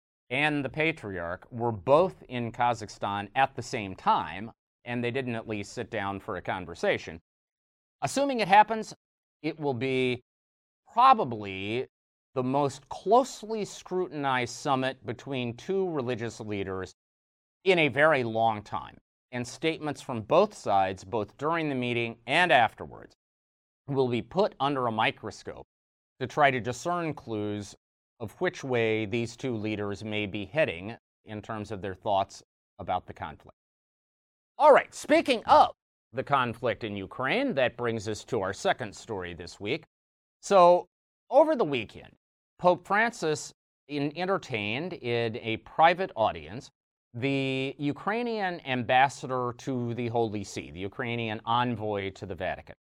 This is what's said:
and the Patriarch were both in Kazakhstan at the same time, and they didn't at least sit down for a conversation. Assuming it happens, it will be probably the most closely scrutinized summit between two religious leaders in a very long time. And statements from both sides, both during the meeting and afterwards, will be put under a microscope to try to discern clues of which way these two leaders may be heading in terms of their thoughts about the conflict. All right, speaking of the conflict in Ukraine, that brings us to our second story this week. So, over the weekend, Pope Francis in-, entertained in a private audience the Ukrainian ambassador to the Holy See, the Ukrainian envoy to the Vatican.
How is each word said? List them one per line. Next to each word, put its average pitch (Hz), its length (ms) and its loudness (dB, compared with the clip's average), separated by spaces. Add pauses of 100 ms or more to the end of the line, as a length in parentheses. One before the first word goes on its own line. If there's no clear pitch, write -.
(320)
and 143 340 0
the 127 40 -6
Patriarch 101 800 -4
were 117 200 -2
both 135 580 4
in 120 220 -4
Kazakhstan 104 840 -4
at 135 200 2
the 117 60 -6
same 101 340 -6
time, 107 560 -2 (320)
and 120 200 -4
they 120 80 -2
didn't 123 240 -4
at 113 120 -8
least 104 260 -6
sit 113 180 -8
down 98 280 -4
for 95 180 -8
a 87 40 -8
conversation. 95 760 -4 (800)
Assuming 262 380 0
it 190 80 0
happens, 214 460 6 (500)
it 160 160 -6
will 143 140 0
be 127 480 0 (720)
probably 117 920 2 (480)
the 131 100 -2
most 139 460 -2
closely 220 760 2
scrutinized 143 920 -2
summit 131 520 -2
between 120 500 -6
two 190 360 -2
religious 120 480 -4
leaders 95 540 -6 (680)
in 180 160 4
a 151 80 6
very 139 360 4
long 110 380 0
time. 76 360 -10 (340)
And 123 160 -6
statements 151 540 -6
from 120 200 -6
both 180 320 4
sides, 98 500 0
both 101 340 -6
during 156 320 -2
the 135 60 -2
meeting 120 500 -2
and 165 260 2
afterwards, 95 640 2 (760)
will 135 200 2
be 120 160 0
put 185 360 0
under 135 280 0
a 113 40 0
microscope 110 760 -4 (540)
to 131 60 -4
try 143 240 6
to 127 100 2
discern 156 540 -4
clues 104 640 -6 (460)
of 110 180 -8
which 175 240 -2
way 113 420 2
these 117 300 -4
two 127 200 -4
leaders 104 480 -4
may 107 220 -4
be 98 200 -6
heading 110 500 -4 (300)
in 104 160 -12
terms 107 300 -10
of 95 100 -8
their 95 120 -6
thoughts 98 480 -2 (380)
about 90 260 -4
the - 80 -16
conflict. - 440 -16 (1000)
All 285 160 10
right, - 220 4
speaking 285 500 2
of 277 260 8 (420)
the 120 100 -4
conflict 120 640 0
in 104 100 -6
Ukraine, 143 600 -2
that 127 200 2
brings 113 320 -2
us 107 180 -6
to 113 160 -2
our 95 120 -2
second 120 420 -2
story 90 380 -8
this 85 260 -14
week. 131 240 -4 (580)
So, 180 460 6 (420)
over 302 280 6
the 214 80 2
weekend, 113 480 -6 (440)
Pope 175 300 2
Francis 196 680 0 (360)
in-, 147 260 -2
entertained 160 760 -2
in 117 440 -2
a 110 200 -4
private 170 580 2
audience 90 540 -2 (440)
the 135 640 -2
Ukrainian 190 880 -4
ambassador 127 920 2
to 120 360 -4
the 120 140 -4
Holy 110 380 0
See, 69 260 -10
the 82 80 -12
Ukrainian 113 640 -6
envoy 107 680 0
to - 140 -14
the 90 100 -8
Vatican. 82 400 -6 (140)